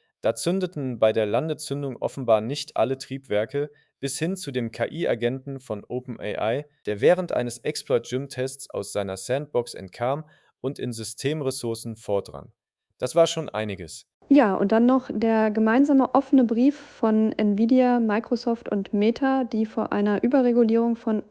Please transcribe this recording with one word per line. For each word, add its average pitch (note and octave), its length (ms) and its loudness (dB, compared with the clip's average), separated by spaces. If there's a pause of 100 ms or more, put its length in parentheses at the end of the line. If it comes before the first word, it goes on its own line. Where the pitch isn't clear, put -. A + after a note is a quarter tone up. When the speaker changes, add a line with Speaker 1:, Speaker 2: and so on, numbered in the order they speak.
(200)
Speaker 1:
da A2+ 140 2
zündeten E3 640 -4
bei A2+ 140 6
der A2 140 2
Landezündung C#3 680 -4
offenbar A#2 440 0
nicht B2+ 360 -6
alle B2+ 220 0
Triebwerke, C3+ 720 -4 (300)
bis C3+ 180 -6
hin F3 160 -2
zu E3 160 -8
dem A#2+ 220 -4
K-I-Agenten C3 880 -4
von G#2 240 -8
Open B2 340 -8
A G#2 360 -2
I, D3 100 -4 (220)
der G2+ 140 -4
während F3 300 2
eines B2 280 -2
Exploit-Gym-Tests C3 1120 -4
aus G2+ 200 -8
seiner G2 260 -4
Sandbox B2 580 -4
entkam B2+ 500 -6 (360)
und C3+ 200 -6
in B2 120 -6
Systemressourcen A#2+ 1040 -6
vordrang. - 560 -6 (480)
Das - 160 -6
war E3 140 6
schon D#3 200 -6
einiges. G2 600 -8 (200)
Speaker 2:
Ja, A#3+ 260 6
und G3+ 180 0
dann A#3 140 4
noch C4 260 2
der A3 380 2
gemeinsame B3+ 640 4
offene C4+ 300 4
Brief A#3+ 340 2
von A3 540 0
Nvidia, A#3+ 680 4
Microsoft A3+ 680 -2
und G3+ 240 -2
Meta, B3 500 2
die A3 220 -2
vor - 260 -4
einer G#3 300 2
Überregulierung A#3 720 4
von G#3+ 340 -2